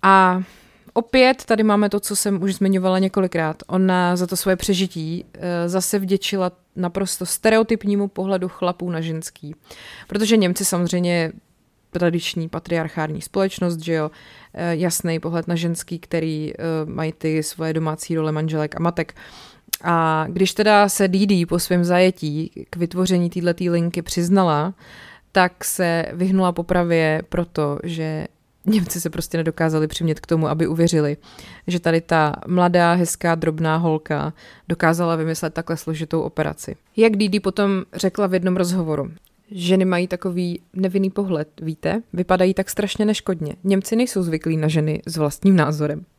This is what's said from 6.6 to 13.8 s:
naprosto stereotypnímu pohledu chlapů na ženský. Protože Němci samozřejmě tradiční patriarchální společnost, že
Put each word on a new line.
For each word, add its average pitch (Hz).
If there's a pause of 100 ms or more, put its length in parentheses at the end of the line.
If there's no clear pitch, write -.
naprosto 185
stereotypnímu 214
pohledu 190
chlapů 180
na 165
ženský. 160 (520)
Protože 214
Němci 185
samozřejmě 175 (600)
tradiční 170
patriarchální 160
společnost, 185
že 165